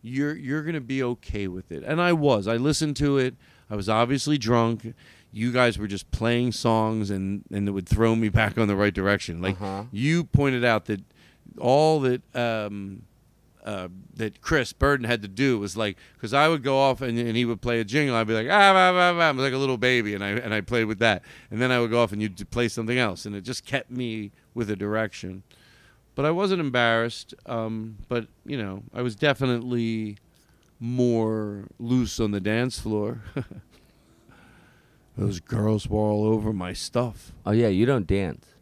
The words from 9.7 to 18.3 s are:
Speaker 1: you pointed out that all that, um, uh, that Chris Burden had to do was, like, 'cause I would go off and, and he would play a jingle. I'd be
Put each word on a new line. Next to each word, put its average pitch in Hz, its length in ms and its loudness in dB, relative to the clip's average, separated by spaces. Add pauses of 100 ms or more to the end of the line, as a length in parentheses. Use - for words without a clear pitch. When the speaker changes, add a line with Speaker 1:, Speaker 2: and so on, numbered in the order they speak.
Speaker 1:
you 151 320 0
pointed 131 400 -2
out 113 220 0
that 104 160 -4 (560)
all 151 420 4
that, 127 220 0 (120)
um, 104 680 -4 (640)
uh, 92 240 -8 (260)
that 107 260 -6
Chris 139 320 0
Burden 135 320 2
had 117 160 0
to 101 80 -10
do 120 300 2
was, 101 180 -6
like, 107 220 -2 (200)
'cause 107 140 -6
I 147 160 4
would 156 140 0
go 135 160 0
off 135 240 2
and, 117 160 -2
and 117 180 0
he 123 80 2
would 117 160 -2
play 120 200 0
a 110 40 -2
jingle. 131 320 0
I'd 113 100 2
be 110 60 0